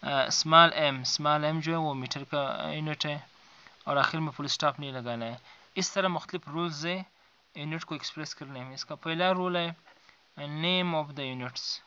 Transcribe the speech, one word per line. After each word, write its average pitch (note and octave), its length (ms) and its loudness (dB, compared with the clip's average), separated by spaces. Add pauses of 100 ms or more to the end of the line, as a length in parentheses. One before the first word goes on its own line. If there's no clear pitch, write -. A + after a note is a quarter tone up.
अ, C3+ 260 2
small E3 440 8
m, C#3 300 2
small D3+ 420 2
m D#3 160 0
जो D#3+ 100 0
है E3 60 2
वो D#3 160 0
meter C3+ 300 -6
का C#3+ 480 -2
unit D3+ 340 -4
है, D3 240 -6 (580)
और C#3+ 100 2
आखिर C#3 220 4
में D#3 120 0
फुल C#3+ 160 -6
stop C#3+ 320 0
नहीं C#3 140 -8
लगाना A#2+ 320 -4
है। A#2 160 -8 (360)
इस F#3+ 160 -2
तरह F#3+ 160 2
मुख्तलिफ E3+ 400 -6
rules D#3+ 360 -4
हैं F#3 200 -4 (520)
यूनिट D3+ 260 -6
को D#3+ 120 -8
express D3 380 -10
करने C3+ 280 -12
में। C3 140 -12
इसका D3 200 -10
पहला E3 360 0
rule F3+ 260 2
है E3+ 180 -2 (640)
name E3 540 0
of D3+ 260 -2
the C3 180 -4
units। - 500 -6